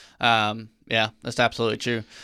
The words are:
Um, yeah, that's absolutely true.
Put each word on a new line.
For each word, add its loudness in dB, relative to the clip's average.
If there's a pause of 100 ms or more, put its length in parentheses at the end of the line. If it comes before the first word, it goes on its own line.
(200)
Um, 2 (180)
yeah, 0 (140)
that's -4
absolutely 0
true. -2 (200)